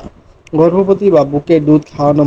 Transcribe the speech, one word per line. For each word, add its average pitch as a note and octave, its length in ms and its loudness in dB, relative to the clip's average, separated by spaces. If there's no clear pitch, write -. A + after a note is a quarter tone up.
গর্ভবতী F#3 560 0
বা D3+ 60 4
বুকের D3+ 360 0
দুধ D3+ 140 2
খাওয়ানো D3 360 0